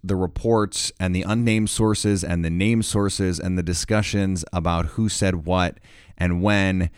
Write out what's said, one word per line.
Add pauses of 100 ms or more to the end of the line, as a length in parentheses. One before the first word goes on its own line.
the
reports
and
the
unnamed
sources
and
the
named
sources
and
the
discussions
about
who
said
what (400)
and
when